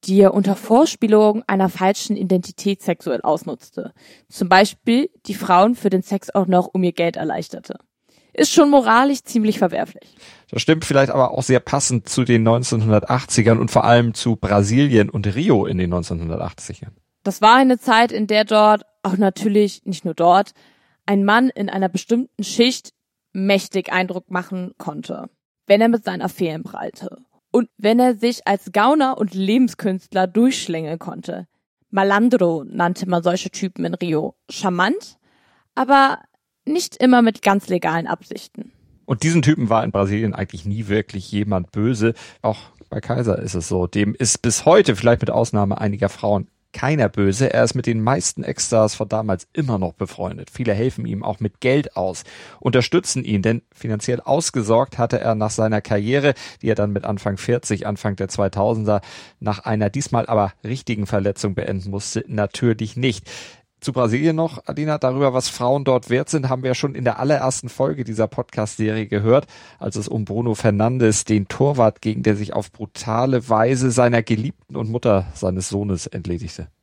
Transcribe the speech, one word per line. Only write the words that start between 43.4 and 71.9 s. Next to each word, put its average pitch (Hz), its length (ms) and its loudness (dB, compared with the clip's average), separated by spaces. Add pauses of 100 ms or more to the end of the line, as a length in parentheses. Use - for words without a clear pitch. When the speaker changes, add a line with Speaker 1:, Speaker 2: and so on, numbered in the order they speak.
Speaker 2:
es 85 140 -6
so. 92 180 -2
Dem 104 280 -2
ist - 280 -4
bis - 240 -2
heute, 170 300 6
vielleicht 120 260 2
mit - 80 -4
Ausnahme 107 500 -2
einiger 101 300 -2
Frauen, - 380 -2 (260)
keiner 135 340 0
böse. 101 420 0
Er 120 140 2
ist 113 100 -2
mit 123 120 -4
den 113 160 -2
meisten 139 420 -2
Ex-Stars 110 500 0
von 107 140 -6
damals 107 460 -4
immer 127 240 -2
noch 90 160 -4
befreundet. - 560 -10
Viele 113 240 -4
helfen 117 320 -4
ihm 107 180 -8
auch 107 160 -6
mit - 200 -8
Geld 139 360 -2
aus, 92 280 -6 (360)
unterstützen 127 640 0
ihn, 104 160 0
denn 113 220 0 (100)
finanziell 113 480 -6
ausgesorgt 131 800 -2
hatte 120 200 -2
er 117 160 -2
nach 107 160 -4
seiner 110 300 -2
Karriere, 127 540 0 (260)
die - 80 -4
er 110 60 2
dann 104 180 -2
mit 101 140 -4
Anfang 101 320 -4
vierzig, 117 480 -4
Anfang 101 300 -6
der 95 120 -6
zweitausender 104 720 -2 (400)
nach 107 200 -4
einer - 280 -2
diesmal 123 380 -4
aber 104 260 0 (100)
richtigen 110 440 -6
Verletzung 98 480 -4
beenden 98 360 -6
musste, 98 380 -8
natürlich 110 720 -4
nicht. 123 280 -4 (540)
Zu - 120 -6
Brasilien 127 420 0
noch, 160 320 -4
Alina, 151 320 -6
darüber, 131 360 0
was 127 140 -2
Frauen 131 360 -2
dort 127 260 0
wert 127 200 -2
sind, 135 180 -2
haben 127 160 -4
wir 131 60 -2
ja 123 40 0
schon 139 220 -6
in 135 80 -8
der 117 160 -2
allerersten 131 480 -2
Folge 139 340 -4
dieser 110 240 -4
Podcast-Serie 107 800 -6
gehört, 113 400 2 (320)
als - 160 -8
es 104 140 -8
um 110 160 -4
Bruno 110 320 -4
Fernandes, 110 680 0
den 107 220 0
Torwart 131 560 0